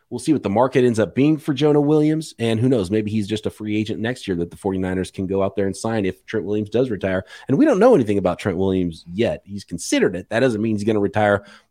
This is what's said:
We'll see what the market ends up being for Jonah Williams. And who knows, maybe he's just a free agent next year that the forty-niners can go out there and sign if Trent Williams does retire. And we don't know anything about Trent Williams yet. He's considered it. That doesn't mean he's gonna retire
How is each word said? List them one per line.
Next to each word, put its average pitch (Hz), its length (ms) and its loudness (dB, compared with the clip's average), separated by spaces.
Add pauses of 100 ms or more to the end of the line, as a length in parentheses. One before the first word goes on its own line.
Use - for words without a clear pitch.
We'll 117 120 -10
see 160 120 0
what 131 120 0
the 104 40 -2
market 123 360 2
ends 113 160 2
up 95 160 -2
being 147 200 4
for 147 160 -4
Jonah 147 280 2
Williams. 151 580 2
And 113 220 0
who 127 80 2
knows, 104 240 0
maybe 107 180 0
he's 104 160 -2
just 104 180 -4
a 95 60 -4
free 107 260 -6
agent 107 240 -4
next 117 280 -6
year 92 80 -2
that 85 160 -4
the - 40 -18
forty-niners 92 540 -2
can 95 160 -6
go 95 160 0
out 95 140 -2
there 101 100 -2
and 95 100 -4
sign 110 300 -2
if - 180 -6
Trent 101 220 -6
Williams 104 240 -4
does 123 200 0
retire. 95 340 -2 (240)
And 135 100 0
we - 60 0
don't 196 160 2
know 240 140 6
anything 107 220 2
about 92 220 0
Trent 92 180 -2
Williams 92 560 0
yet. 104 320 -2
He's 101 200 -12
considered 135 500 -2
it. 90 160 -10
That 113 100 0
doesn't 113 220 2
mean 110 140 0
he's 101 80 -6
gonna 107 160 2
retire 101 440 2 (260)